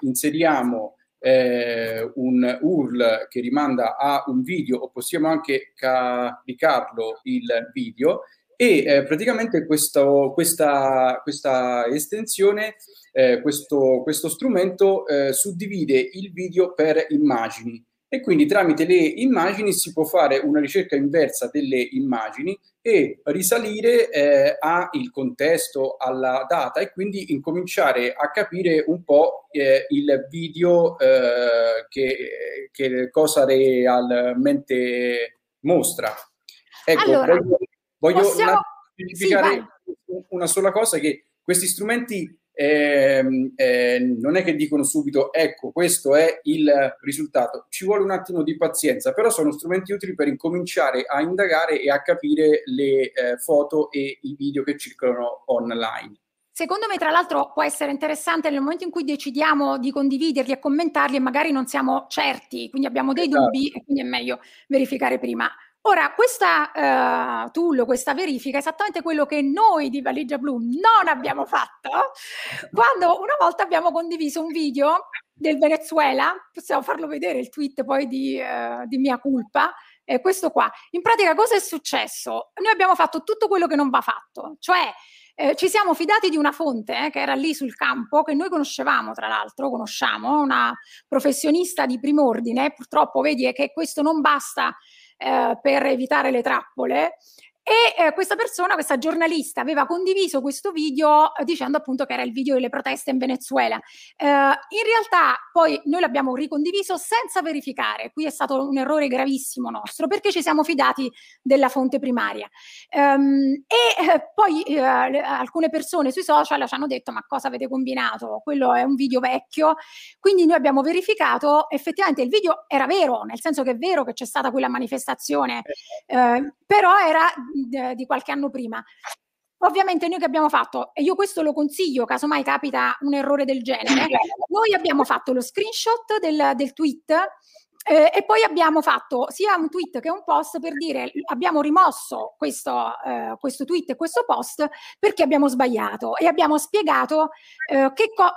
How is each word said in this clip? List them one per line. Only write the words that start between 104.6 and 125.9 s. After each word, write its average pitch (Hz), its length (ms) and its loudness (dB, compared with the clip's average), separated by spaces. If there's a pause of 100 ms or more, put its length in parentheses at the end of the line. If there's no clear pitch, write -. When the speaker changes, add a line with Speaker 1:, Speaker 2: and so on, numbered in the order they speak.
Speaker 2:
realtà 403 500 2 (160)
poi 320 320 4
noi 302 160 0
l'abbiamo 269 340 0
ricondiviso 320 600 -2
senza 427 460 -4
verificare, 262 720 -6
qui 311 100 -6
è 302 60 -4
stato 277 360 -4
un 277 120 -2
errore 285 320 0
gravissimo 262 600 -4
nostro, 226 380 -8
perché 415 240 -2
ci 339 100 -2
siamo 311 220 2
fidati 269 480 0 (300)
della 269 260 4
fonte 262 320 0
primaria. 214 480 -4 (400)
Ehm, 277 800 4
e, 440 460 4
eh, - 200 0
poi, 339 280 2
eh, 262 480 2
le, 277 100 0
alcune 285 500 -2
persone 311 420 -2
sui 359 120 -4
social 294 460 2
ci - 40 -12
hanno 277 140 -4
detto, 254 240 -8
"Ma 220 160 -10
cosa 269 220 -4
avete 247 180 -8
combinato? 240 800 -4
Quello 262 300 2
è 247 80 2
un 269 120 0
video 254 240 0
vecchio." 277 560 0 (460)
Quindi 381 240 6
noi 330 100 6
abbiamo 269 260 2
verificato, 302 880 2
effettivamente 311 520 -2
il 254 80 -2
video 359 360 2
era 269 200 0
vero, 269 380 2
nel 220 180 -12
senso 285 220 -2
che 254 80 -2
è 240 40 -2
vero 302 300 0
che 233 80 -8
c'è 247 120 -12
stata 262 260 -4
quella 262 180 0
manifestazione, 254 960 -4 (420)